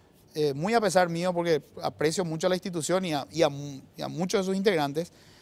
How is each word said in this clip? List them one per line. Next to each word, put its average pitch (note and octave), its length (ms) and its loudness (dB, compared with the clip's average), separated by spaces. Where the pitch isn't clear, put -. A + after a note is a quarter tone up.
Eh, D3+ 180 2
muy E3 220 0
a A#3 60 6
pesar F3+ 280 4
mío, E3+ 240 -2
porque E3+ 300 0
aprecio D#3+ 420 0
mucho E3 220 -2
a F3+ 40 2
la F#3 60 2
institución F3 480 -2
y E3+ 80 -2
a, C#3 180 -2
y D#3 120 0
a D#3 60 6
mu-, C#3+ 320 -8
y D#3 60 -10
a C#3+ 60 -4
muchos F3+ 320 -2
de F#3+ 40 0
sus F#3+ 120 -2
integrantes, E3 560 0